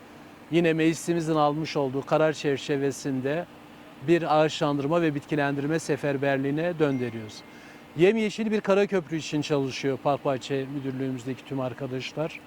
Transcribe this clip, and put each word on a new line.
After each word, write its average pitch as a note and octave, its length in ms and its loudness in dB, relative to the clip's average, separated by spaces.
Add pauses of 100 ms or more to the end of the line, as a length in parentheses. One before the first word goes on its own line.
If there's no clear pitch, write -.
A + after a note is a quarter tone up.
(520)
yine E3 220 4
meclisimizin D#3+ 600 2
almış D3+ 420 2
olduğu C3+ 280 -2
karar D#3 280 4
çerçevesinde C#3 1120 -2 (640)
bir D#3 340 4
ağaçlandırma D3 600 2
ve D#3 140 2
bitkilendirme C#3+ 640 0
seferberliğine C#3 1000 0
döndürüyoruz. A#2+ 580 -2 (600)
Yemyeşil G#3+ 540 2
bir G#3+ 100 2
Karaköprü F#3+ 560 2
için D3+ 240 -2
çalışıyor C3+ 640 0
Park C#3 220 0
Bahçe C3+ 400 -2 (100)
Müdürlüğümüzdeki C3 680 -6
tüm C3+ 140 -6
arkadaşlar. C3 880 -6